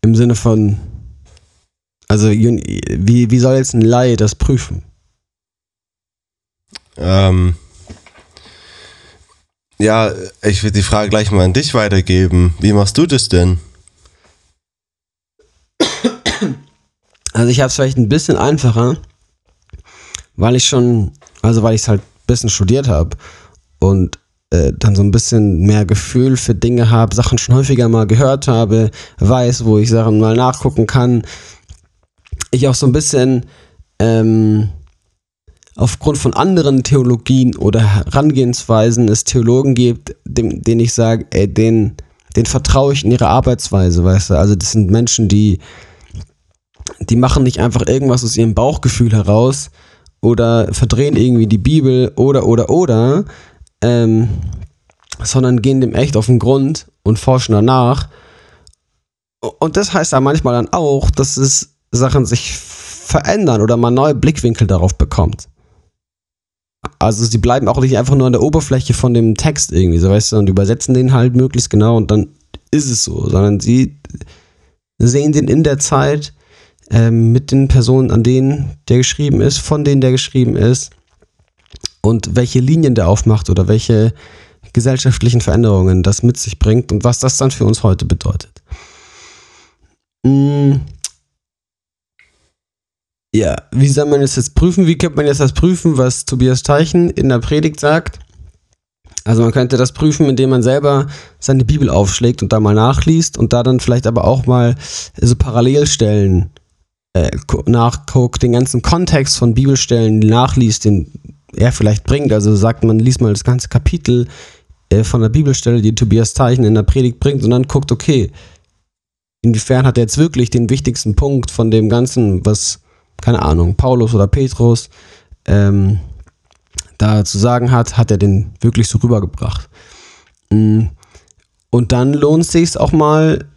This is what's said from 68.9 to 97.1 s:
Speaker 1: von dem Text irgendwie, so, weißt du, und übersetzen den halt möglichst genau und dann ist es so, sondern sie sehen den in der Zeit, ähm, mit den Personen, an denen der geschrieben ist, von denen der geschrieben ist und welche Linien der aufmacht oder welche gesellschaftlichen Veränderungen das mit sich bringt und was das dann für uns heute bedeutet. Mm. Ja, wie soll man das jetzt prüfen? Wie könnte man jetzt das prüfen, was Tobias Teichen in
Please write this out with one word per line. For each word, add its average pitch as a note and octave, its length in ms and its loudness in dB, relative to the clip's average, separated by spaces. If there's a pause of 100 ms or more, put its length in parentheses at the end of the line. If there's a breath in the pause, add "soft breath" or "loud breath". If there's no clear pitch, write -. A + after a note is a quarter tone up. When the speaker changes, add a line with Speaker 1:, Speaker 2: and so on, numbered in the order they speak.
Speaker 1:
von B2 200 0
dem A2+ 220 2
Text - 360 -4
irgendwie, E2+ 280 2
so, F#2 100 2
weißt G#2 240 0
du, G#2+ 40 2
und G2+ 120 2
übersetzen G2+ 440 0
den B2+ 200 2
halt B2 220 2
möglichst B2+ 340 0
genau G#2+ 260 2
und A2 160 0
dann G#2 160 0 (440)
ist C#3+ 180 -2
es A#2 160 -4
so, D#2 240 -6
sondern G2 320 0
sie B2+ 360 0 (1000 soft breath)
sehen C#3 340 0
den C#3+ 160 0
in D#3 160 2
der C#3+ 160 0
Zeit, C#3+ 540 -2 (580 soft breath)
ähm, A2+ 400 2
mit C3 200 0
den C3+ 180 2
Personen, C3 420 2
an A2+ 120 2
denen C3 480 0 (180)
der A#2+ 80 4
geschrieben C#3 420 0
ist, D3 200 0
von D3+ 260 -4
denen C#3 160 2
der C3 100 2
geschrieben B2+ 460 -2
ist B2 340 0 (1080)
und A2 340 -2
welche B2 240 0
Linien C#3 360 2
der A2 120 0
aufmacht G#2 420 0
oder F#2 200 0
welche A2 440 2 (600 loud breath)
gesellschaftlichen A#2+ 680 0
Veränderungen F#2+ 640 2
das G2 200 0
mit B2 140 2
sich - 220 -10
bringt A2 320 0
und G#2+ 140 -2
was A#2+ 140 0
das C3 180 -2
dann C3+ 140 0
für - 140 -4
uns A2 180 0
heute F#2+ 220 2
bedeutet. - 560 -6 (1600 loud breath)
Mm. C#3 480 2 (2500)
Ja, G2 200 -2 (160)
wie C#3 160 2
soll C#3+ 180 0
man D3 160 2
das C#3 140 -2
jetzt A#2+ 200 -6
prüfen? F3+ 300 2
Wie E3 120 2
könnte E3 200 -4
man D3 80 0
jetzt C#3+ 140 0
das C#3 140 0
prüfen, E3+ 440 0
was B2+ 280 -2
Tobias B2+ 360 0
Teichen E3 480 0
in C3+ 200 -2